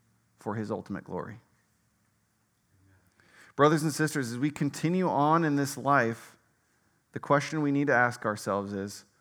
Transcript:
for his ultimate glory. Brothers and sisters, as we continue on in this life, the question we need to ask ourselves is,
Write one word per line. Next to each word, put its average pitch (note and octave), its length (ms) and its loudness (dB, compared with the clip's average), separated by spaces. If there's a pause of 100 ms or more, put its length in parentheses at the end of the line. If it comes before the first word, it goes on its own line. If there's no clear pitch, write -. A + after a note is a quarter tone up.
(380)
for G#2 160 -6
his G#2+ 160 -6
ultimate G2 320 -8
glory. F#2 380 -12 (2250)
Brothers D3+ 260 6
and D#3 100 0
sisters, D3 380 -2
as A#2+ 80 -8
we C#3+ 120 0
continue D#3+ 580 -2
on D3 360 4
in D3 120 2
this C#3 200 -2
life, B2 600 0 (760)
the - 60 -10
question D3 440 0
we C#3+ 100 0
need C#3+ 140 0
to C#3 80 4
ask A#2+ 320 2
ourselves G2+ 480 -4
is, G2 300 -8 (160)